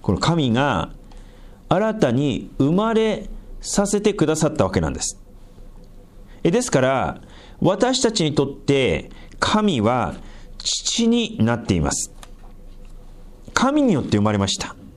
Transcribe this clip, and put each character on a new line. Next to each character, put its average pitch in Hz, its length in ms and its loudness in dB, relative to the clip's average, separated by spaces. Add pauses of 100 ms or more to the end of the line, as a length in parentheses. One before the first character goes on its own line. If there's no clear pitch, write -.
こ - 100 0
の 90 80 0
神 156 320 2
が 120 400 0 (760)
新 208 260 2
た 151 160 2
に 131 480 0
生 135 120 4
ま 214 220 2
れ 220 360 0 (320)
さ - 260 0
せ 202 140 0
て 208 120 4
く 165 120 2
だ 156 100 2
さ 156 140 2
っ - 60 -4
た 101 100 4
わ 92 60 -2
け 95 100 2
な 76 80 0
ん 67 40 -4
で - 80 -8
す。 - 180 -8 (1200)
え、 175 80 4
で 180 100 4
す - 100 -4
か 139 100 4
ら、 127 400 0 (400)
私 240 400 2
た 226 100 2
ち 214 120 0
に 151 120 0
と 143 100 4
っ 135 60 -8
て 127 600 0 (280)
神 208 420 2
は 110 340 2 (420)
父 - 500 -2
に 226 320 0
な 117 160 4
っ - 100 -8
て - 80 0
い - 60 2
ま 147 120 0
す。 - 200 -6 (1400)
神 285 300 2
に 247 100 4
よ 131 80 2
っ - 20 -4
て - 140 2
生 101 60 4
ま 107 80 4
れ 104 60 2
ま 98 100 2
し - 100 -4
た。 - 180 -8 (220)